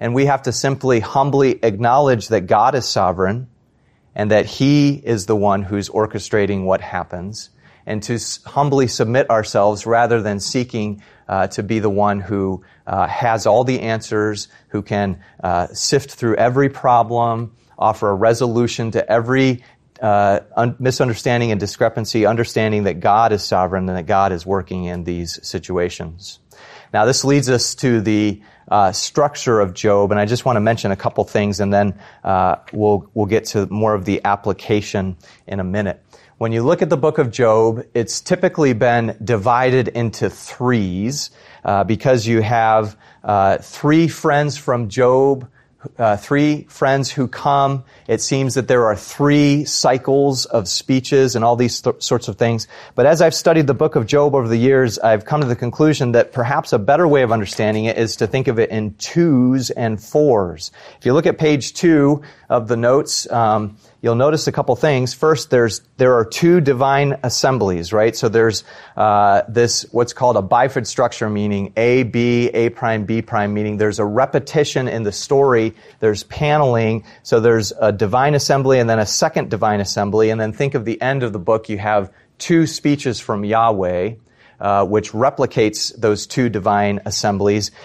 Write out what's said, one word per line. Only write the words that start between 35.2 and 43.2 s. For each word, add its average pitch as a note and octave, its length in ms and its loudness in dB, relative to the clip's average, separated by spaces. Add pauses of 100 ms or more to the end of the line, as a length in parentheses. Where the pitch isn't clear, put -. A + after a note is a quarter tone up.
in G2 120 -8
a F#2+ 60 -4
minute. G2 380 -4 (340)
When A2+ 160 -4
you A2+ 100 -2
look E3 200 0
at E3 80 -2
the E3+ 60 2
book D3+ 220 -2
of C3 140 -2
Job, A2+ 520 2 (100)
it's A#2 260 -4
typically F3 540 0
been A#2 500 0
divided A#2+ 640 0
into A#2 400 -4
threes, A2+ 1000 -4 (340)
uh, G2 200 0
because A2+ 420 0
you A2+ 160 2
have, A2 540 0 (280)